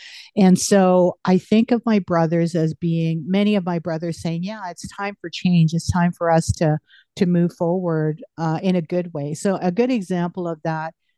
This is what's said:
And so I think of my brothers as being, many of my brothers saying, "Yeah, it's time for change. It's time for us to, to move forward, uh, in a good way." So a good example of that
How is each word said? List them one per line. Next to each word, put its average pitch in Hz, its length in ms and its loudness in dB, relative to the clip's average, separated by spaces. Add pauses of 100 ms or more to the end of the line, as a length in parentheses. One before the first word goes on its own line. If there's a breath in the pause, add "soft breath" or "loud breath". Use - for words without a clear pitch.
(360 loud breath)
And 185 220 6
so 180 680 4
I 185 140 4
think 226 320 2
of 233 140 0
my 220 140 2
brothers 170 560 0
as 160 200 0
being, 165 520 -2
many 202 300 2
of 180 80 -2
my 175 140 -4
brothers 165 420 -6
saying, 170 240 -6
"Yeah, 202 260 -10
it's - 180 -16
time 202 320 -8
for 170 100 -12
change. 170 440 2
It's - 160 -4
time 175 220 0
for 170 180 -2
us 165 220 2
to, 156 260 0 (380 soft breath)
to 175 100 0
move 175 280 2
forward, 165 680 -2 (140)
uh, 160 260 -2
in 185 140 2
a 175 60 0
good 175 300 -6
way." 147 220 -6
So 190 260 -2
a 180 120 -2
good 240 180 0
example 180 560 -4
of 165 160 -8
that 160 320 -6 (220)